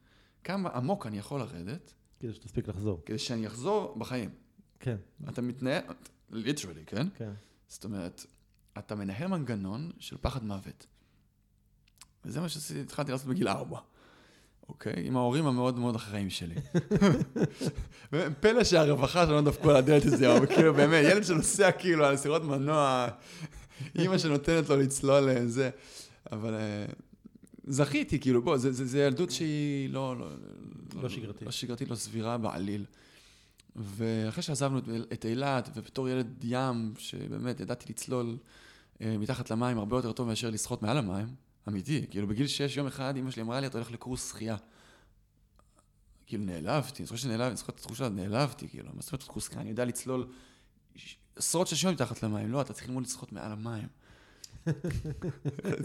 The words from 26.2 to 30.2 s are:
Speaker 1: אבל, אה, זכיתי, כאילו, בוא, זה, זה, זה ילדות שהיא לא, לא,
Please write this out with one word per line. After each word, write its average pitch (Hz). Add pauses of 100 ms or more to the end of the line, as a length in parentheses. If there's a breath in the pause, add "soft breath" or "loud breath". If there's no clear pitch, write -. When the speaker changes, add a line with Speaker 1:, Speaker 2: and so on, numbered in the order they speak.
Speaker 1:
אבל, 110
אה, 104 (840)
זכיתי, 139
כאילו, 127
בוא, 156
זה, 131
זה, 127
זה 127
ילדות 143
שהיא 147
לא, 135
לא, 107 (640)